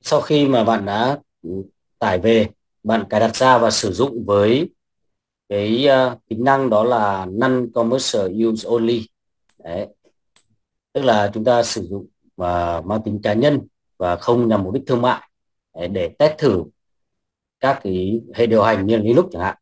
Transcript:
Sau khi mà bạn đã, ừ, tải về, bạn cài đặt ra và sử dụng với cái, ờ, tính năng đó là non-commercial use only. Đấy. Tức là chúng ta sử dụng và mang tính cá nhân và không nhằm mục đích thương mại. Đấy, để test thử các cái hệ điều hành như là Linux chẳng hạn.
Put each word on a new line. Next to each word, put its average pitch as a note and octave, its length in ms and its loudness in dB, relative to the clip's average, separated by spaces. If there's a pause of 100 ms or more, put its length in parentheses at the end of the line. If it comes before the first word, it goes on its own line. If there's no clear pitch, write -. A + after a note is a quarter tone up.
Sau D3 140 2
khi C#3+ 260 2
mà B2 160 2
bạn G#2+ 220 0
đã, A#2 340 -2 (240)
ừ, E2 60 -12 (500)
tải F#2+ 200 0
về, A2+ 280 2 (360)
bạn A2 260 -2
cài G#2+ 100 0
đặt A2 160 0
ra B2+ 220 4
và A2+ 140 2
sử G2+ 220 -2
dụng A#2 320 -4
với G#2+ 440 2 (800)
cái, G#2+ 360 0
ờ, C3 320 4 (100)
tính A#2 160 -6
năng C3+ 260 2
đó G#2+ 140 4
là G#2 420 0
non-commercial A#2 1200 -2
use A2 220 -4
only. A2+ 380 0 (500)
Đấy. F2 300 -8 (1040)
Tức C#3 80 -2
là G#2+ 320 -2
chúng A2 100 -6
ta A#2+ 200 2
sử G2 240 -4
dụng G2 200 -12 (280)
và E2+ 460 -4
mang G#2 240 -6
tính G#2 180 -6
cá G#2+ 100 0
nhân C3+ 340 0 (300)
và F2 180 -2
không A#2+ 320 0
nhằm G#2 160 2
mục F#2 100 -6
đích C3 140 -4
thương A#2+ 140 0
mại. - 280 -2 (440)
Đấy, E2+ 140 -8
để F#2 220 -4 (100)
test D#3 180 2
thử G2+ 260 2 (960)
các C3+ 240 0
cái F#2+ 380 -2 (140)
hệ A#2 100 2
điều A2 180 4
hành G2+ 240 2
như A2+ 100 2
là G#2 60 0
Linux B2+ 280 4
chẳng E2+ 100 -8
hạn. F#2 200 -4